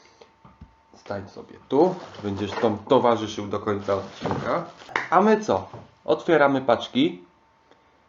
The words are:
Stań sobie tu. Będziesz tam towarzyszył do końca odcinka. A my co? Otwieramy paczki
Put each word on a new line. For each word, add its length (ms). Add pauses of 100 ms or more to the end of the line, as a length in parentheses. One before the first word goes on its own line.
(960)
Stań 340
sobie 300 (100)
tu. 260 (280)
Będziesz 280
tam 260
towarzyszył 680
do 120
końca 340
odcinka. 720 (440)
A 120
my 200
co? 280 (360)
Otwieramy 560
paczki 640 (840)